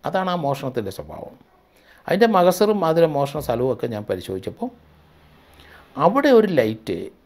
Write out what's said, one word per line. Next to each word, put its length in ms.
അതാണ് 300
ആ 100
മോഷണത്തിൻ്റെ 540
സ്വഭാവം. 360
അതിൻ്റെ 260
മകസറും 540
അതിലെ 280
മോഷണ 300
സ്ഥലവും 280
ഒക്കെ 200
ഞാൻ 160
പരിശോധിച്ചപ്പോൾ 580
അവിടെ 340
ഒരു 100
ലൈറ്റ് 380